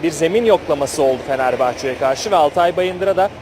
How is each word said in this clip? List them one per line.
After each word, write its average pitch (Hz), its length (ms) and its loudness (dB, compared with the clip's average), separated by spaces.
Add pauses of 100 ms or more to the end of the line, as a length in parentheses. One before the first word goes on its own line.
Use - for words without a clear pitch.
bir 165 80 0
zemin 170 340 0
yoklaması 151 580 0
oldu 131 240 2
Fenerbahçe'ye 127 680 -2
karşı 135 340 -2
ve 196 40 2
Altay 170 420 2
Bayındır'a 185 400 -2
da 196 120 2 (120)